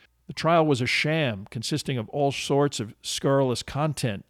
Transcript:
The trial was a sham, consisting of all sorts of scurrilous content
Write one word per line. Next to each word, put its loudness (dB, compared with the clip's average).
The -14
trial 4
was 4
a 0
sham, 0
consisting -4
of -6
all 0
sorts 0
of -8
scurrilous 0
content -4